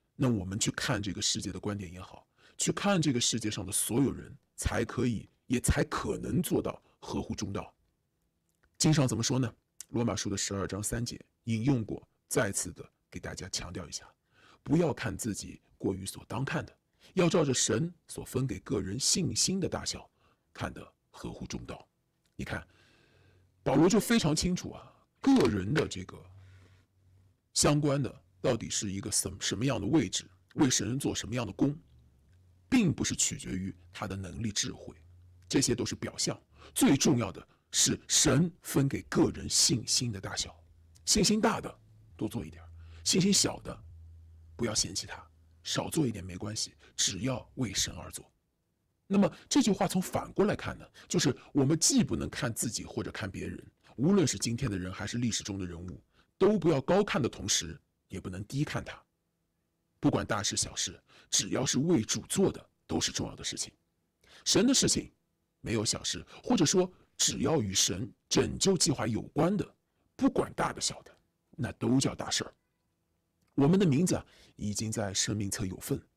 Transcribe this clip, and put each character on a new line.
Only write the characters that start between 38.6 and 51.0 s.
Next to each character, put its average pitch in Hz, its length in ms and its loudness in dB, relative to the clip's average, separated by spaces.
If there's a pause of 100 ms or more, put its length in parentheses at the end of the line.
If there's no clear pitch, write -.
分 139 260 2
给 - 140 -4
个 - 280 2
人 82 180 -8
信 - 360 2
心 - 280 -2
的 95 80 -8
大 101 160 -8
小， - 200 -8 (480)
信 208 200 4
心 208 160 4
大 214 200 2
的 - 180 -12 (380)
多 110 120 -4
做 - 160 -6
一 80 60 -12
点 - 120 -20
儿， - 60 -20 (340)
信 - 180 2
心 202 120 4
小 - 280 2
的 - 240 -12 (720)
不 113 100 -4
要 110 100 -2
嫌 90 200 -2
弃 - 120 -6
他， - 220 -14 (360)
少 - 260 -2
做 156 160 0
一 113 60 -2
点 95 120 -10
没 90 120 -10
关 107 180 -6
系， - 200 -6 (200)
只 95 260 -2
要 123 360 -4
为 107 180 -4
神 - 220 -2
而 - 140 -14
做。 - 200 -16 (760)
那 196 120 2
么 185 120 6 (180)
这 294 120 4
句 226 120 4
话 185 160 2
从 185 120 0
反 - 320 -6
过 190 120 2
来 202 100 2
看 - 240 -6
呢， - 80 -18 (220)